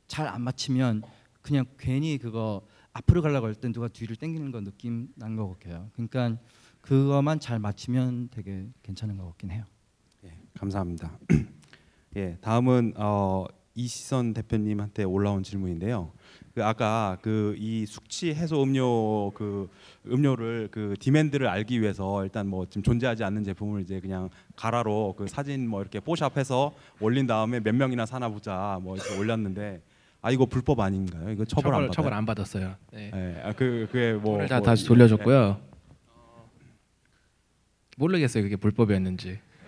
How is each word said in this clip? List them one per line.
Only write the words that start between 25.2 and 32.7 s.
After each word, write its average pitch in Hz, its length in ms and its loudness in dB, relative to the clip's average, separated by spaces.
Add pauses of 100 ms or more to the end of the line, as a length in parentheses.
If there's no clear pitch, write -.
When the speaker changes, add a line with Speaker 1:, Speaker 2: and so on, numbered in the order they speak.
Speaker 2:
사진 139 400 -4
뭐 101 140 -4
이렇게 101 180 -8
뽀샵해서 143 760 0 (260)
올린 123 280 2
다음에 117 340 2
몇 107 120 2
명이나 123 320 2
사나 120 240 -6
보자 101 520 -6
뭐 92 140 -8
이렇게 95 220 -6
올렸는데, 104 640 -2 (400)
아, 117 100 0
이거 131 140 4
불법 123 340 0
아닌가요? 95 520 -2
이거 107 120 -2
처벌 139 300 0
안 - 0 -
Speaker 3:
처벌, 135 140 2
Speaker 2:
받아요? 110 40 -2
Speaker 3:
처벌 127 220 0
안 110 120 -2
받았어요. 98 500 -4 (180)